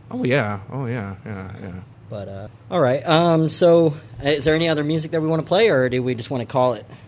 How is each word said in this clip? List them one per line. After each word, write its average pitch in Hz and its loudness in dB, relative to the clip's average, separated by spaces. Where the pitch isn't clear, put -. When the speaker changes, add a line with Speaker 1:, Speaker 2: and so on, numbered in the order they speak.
Speaker 1:
Oh, 247 -6
yeah! 110 0
Oh, 135 -6
yeah! 101 -8
Yeah, 95 -12
yeah. 98 -12
Speaker 2:
But, 101 -12
uh, 98 -14
all 180 0
right. 135 2
Um, 165 4
so, 165 4
uh, 139 0
is 143 0
there 156 4
any 165 2
other 151 0
music 156 -2
that 160 -2
we 156 0
wanna 160 0
play, 190 4
or 127 4
do 127 0
we 123 0
just 113 -8
wanna 123 -4
call 127 2
it 107 -12